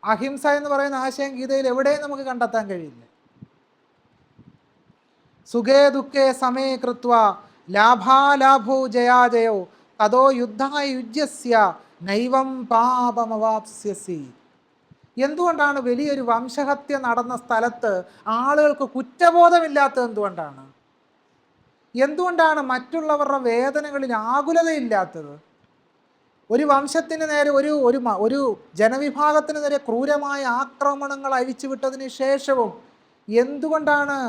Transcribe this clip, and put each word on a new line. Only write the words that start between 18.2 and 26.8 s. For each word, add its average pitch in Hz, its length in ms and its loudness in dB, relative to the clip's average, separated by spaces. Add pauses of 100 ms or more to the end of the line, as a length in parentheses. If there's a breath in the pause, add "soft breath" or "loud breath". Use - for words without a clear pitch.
ആളുകൾക്ക് 294 440 2 (100)
കുറ്റബോധമില്ലാത്തത് 302 1120 4
എന്തുകൊണ്ടാണ്? 170 540 -8 (1300)
എന്തുകൊണ്ടാണ് 311 680 2 (100)
മറ്റുള്ളവരുടെ 285 680 -2 (100)
വേദനകളിൽ 277 600 -2 (240)
ആകുലതയില്ലാത്തത്? 247 1000 -2 (1160)
ഒരു 247 220 0
വംശത്തിന് 311 600 0